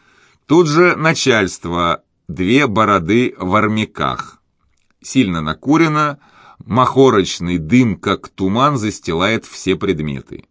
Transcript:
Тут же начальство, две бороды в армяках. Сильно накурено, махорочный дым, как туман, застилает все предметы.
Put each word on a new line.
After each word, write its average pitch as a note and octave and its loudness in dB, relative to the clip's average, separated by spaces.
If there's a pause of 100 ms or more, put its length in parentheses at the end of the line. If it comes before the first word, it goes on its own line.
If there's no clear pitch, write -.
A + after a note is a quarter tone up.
(480)
Тут E3 4
же E3 2
начальство, F#2 0 (260)
две G2 0
бороды G#2 0
в F2+ -4
армяках. G#2 -4 (600)
Сильно F#2+ 0
накурено, D3+ 0 (480)
махорочный G#2+ 2
дым, G#2 2
как - -4
туман, A#2+ -2
застилает G2+ -4
все - -4
предметы. D2+ -6